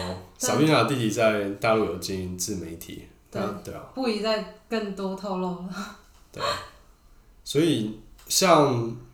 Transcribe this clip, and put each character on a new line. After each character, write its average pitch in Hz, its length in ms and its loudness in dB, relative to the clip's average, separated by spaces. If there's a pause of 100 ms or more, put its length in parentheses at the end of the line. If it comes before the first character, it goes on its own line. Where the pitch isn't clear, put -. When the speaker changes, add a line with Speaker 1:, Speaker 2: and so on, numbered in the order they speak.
(160)
Speaker 1:
<laughs> - 240 -18
对。 - 100 0
Speaker 2:
Sabina 135 340 6
的 - 20 -
弟 135 100 0
弟 113 140 0
在 104 400 2
大 110 240 2
陆 110 100 4
有 90 140 -2
经 95 200 -4
营 90 180 -6
自 98 200 -4
媒 82 200 -8
体， - 280 -14 (260)
Speaker 1:
对。 208 100 -4
Speaker 2:
那， 196 120 -4 (100)
对 - 120 -10
啊。 - 80 -12 (120)
Speaker 1:
不 262 140 -2
宜 208 120 0
再 214 340 -2 (140)
更 208 280 -4
多 190 180 -4
透 196 240 -6
露 185 100 -2
了。 180 200 -8 (640)
Speaker 2:
对 - 100 -10
啊。 554 60 -2 (960)
所 - 160 0
以 117 400 0 (260)
像 135 680 4 (180)